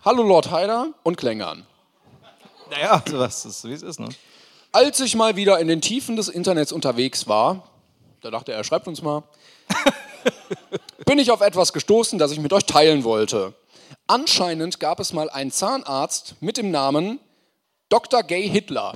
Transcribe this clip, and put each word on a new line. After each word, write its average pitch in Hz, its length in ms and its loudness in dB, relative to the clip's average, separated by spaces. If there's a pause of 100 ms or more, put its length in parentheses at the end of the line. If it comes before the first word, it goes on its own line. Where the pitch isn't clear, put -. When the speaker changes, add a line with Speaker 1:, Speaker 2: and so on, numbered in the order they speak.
Speaker 1:
„Hallo 240 180 4
Lord 185 300 6
Haider 226 500 -2
und 170 140 -2
Klängern.“ 98 500 -6 (1040)
Speaker 2:
Naja, 156 360 2
so 156 120 -6
was 123 260 -4
ist, - 200 -16
wie 117 80 -10
es 160 100 -14
ist, 185 160 -14
ne? 113 100 -12 (600)
Speaker 1:
„Als 262 300 4
ich 233 160 -2
mal 220 180 2
wieder 196 240 4
in 165 80 0
den 160 140 0
Tiefen 233 340 -4
des 220 140 -4
Internets 175 420 -2
unterwegs 131 560 -2
war“, 120 420 0 (520)
da 110 100 -14
dachte 113 220 -8
er, 107 60 -6
er 107 60 -4
schreibt - 220 -2
uns 165 160 -10
mal, 151 220 -4 (440)
<laughs> - 1400 -6
bin 254 140 2
ich 240 140 4
auf 220 80 2
etwas 185 320 2
gestoßen, 214 480 2
das 147 100 2
ich 151 80 -8
mit 151 140 -2
euch 196 140 4
teilen 151 360 4
wollte. 107 500 0 (540)
Anscheinend 180 720 0
gab 165 220 -4
es 190 120 -8
mal 156 160 -4
einen 135 220 -8
Zahnarzt 165 880 -4
mit 208 160 -6
dem 208 140 -4
Namen 156 480 0 (680)
Doktor 240 340 2
Gay 180 260 -2
Hitler. 123 480 -2